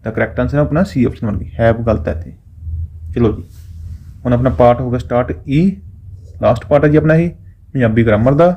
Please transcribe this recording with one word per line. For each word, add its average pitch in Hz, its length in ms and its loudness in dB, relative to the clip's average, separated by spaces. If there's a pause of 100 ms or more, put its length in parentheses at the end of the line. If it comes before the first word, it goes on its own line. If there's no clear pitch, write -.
ਤਾਂ 110 80 -6
ਕਰੈਕਟ 113 280 -4
ਆਨਸਰ 123 180 -2
ਆਪਣਾ 151 240 0
C 123 260 0
ਆਪਸ਼ਨ - 200 -4
ਬਣ 98 100 -2
ਗਈ, - 140 -8 (100)
have 117 240 2
ਗਲਤ 110 220 0
ਹੈ - 60 -4
ਇੱਥੇ। - 200 -10 (800)
ਚਲੋ 117 180 2
ਜੀ, - 120 -8 (840)
ਹੁਣ 123 80 2
ਆਪਣਾ 123 160 2 (100)
ਪਾਠ 120 220 4
ਹੋ 127 100 -6
ਗਿਆ 123 80 -2
ਸਟਾਰਟ 123 480 -4
ਈ, 139 120 0 (800)
ਲਾਸਟ 120 260 0
ਪਾਰਟ 143 180 4
ਹੈ 151 40 4
ਜੀ 151 80 4
ਆਪਣਾ 156 180 4
ਇਹ 170 140 2 (440)
ਪੰਜਾਬੀ 113 320 2
ਗ੍ਰਾਮਰ 113 280 4
ਦਾ। 165 240 4